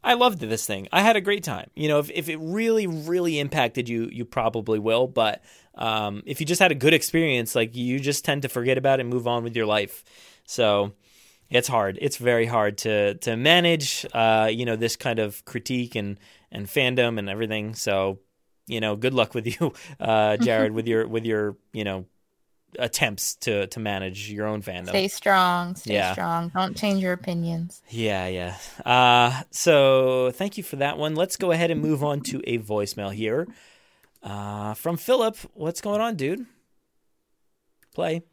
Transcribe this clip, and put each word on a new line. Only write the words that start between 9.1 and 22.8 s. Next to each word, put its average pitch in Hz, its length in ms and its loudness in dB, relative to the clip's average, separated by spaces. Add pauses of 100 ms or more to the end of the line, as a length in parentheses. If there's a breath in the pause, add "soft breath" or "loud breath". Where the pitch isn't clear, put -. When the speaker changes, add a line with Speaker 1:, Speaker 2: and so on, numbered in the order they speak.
Speaker 1:
move 120 160 -2
on 120 160 0
with 117 120 -6
your 113 120 2
life. 104 360 0 (420 loud breath)
So 104 480 2 (560 soft breath)
it's 123 180 2
hard. 104 340 0
It's 143 160 -2
very 120 280 2
hard 107 340 0
to, 104 360 2
to 113 220 -4
manage, 160 760 2
uh, 110 380 4
you 120 140 -2
know, 117 100 0
this 113 200 -2
kind 117 240 -4
of 104 260 -4
critique 123 500 -6
and, 101 240 -6 (320 soft breath)
and 98 160 -10
fandom 123 520 2
and 101 100 -6
everything. 107 460 -4
So, 98 440 -2 (460)
you 117 160 -6
know, 107 140 -2
good 123 180 -2
luck 120 220 0
with 110 100 -4 (140)
you, 160 140 -2 (140)
<laughs> 143 120 -20
uh, 107 380 2
Jared, 110 360 2
with 113 140 -4
your, 113 200 2
with 113 180 -4
your, 107 320 -2 (160)
you 110 100 -4
know, 95 220 -4 (720)
attempts 113 560 -2